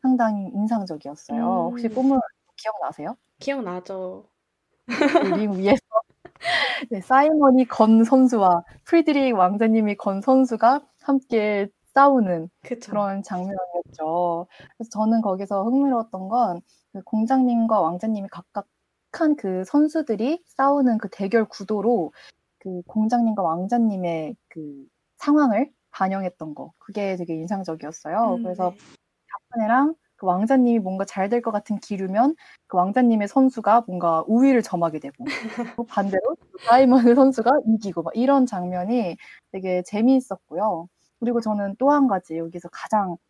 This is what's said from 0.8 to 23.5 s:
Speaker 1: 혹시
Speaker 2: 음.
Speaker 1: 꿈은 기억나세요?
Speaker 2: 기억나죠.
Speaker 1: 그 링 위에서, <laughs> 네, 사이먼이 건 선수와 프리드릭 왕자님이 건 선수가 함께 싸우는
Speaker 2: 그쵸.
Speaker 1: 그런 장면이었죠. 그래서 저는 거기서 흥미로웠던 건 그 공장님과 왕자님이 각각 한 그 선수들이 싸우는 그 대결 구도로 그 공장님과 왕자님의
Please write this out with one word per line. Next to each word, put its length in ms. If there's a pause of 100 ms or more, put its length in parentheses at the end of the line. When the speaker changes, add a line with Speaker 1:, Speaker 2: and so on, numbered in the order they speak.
Speaker 1:
혹시 160
Speaker 2:
음. 60
Speaker 1:
꿈은 260 (380)
기억나세요? 580 (240)
Speaker 2:
기억나죠. 880 (600)
Speaker 1:
그 60 (440)
링 200
위에서, 220 (540)
<laughs> 580
네, 100
사이먼이 680
건 360
선수와 600 (220)
프리드릭 500
왕자님이 600
건 260
선수가 600 (200)
함께 680 (260)
싸우는 560 (140)
Speaker 2:
그쵸. 280
Speaker 1:
그런 320
장면이었죠. 1200 (300)
그래서 140
저는 300
거기서 440
흥미로웠던 640
건 320 (320)
그 120
공장님과 760
왕자님이 500
각각 360 (460)
한 220
그 300
선수들이 840
싸우는 520
그 100
대결 360
구도로 680 (460)
그 280
공장님과 560
왕자님의 920 (140)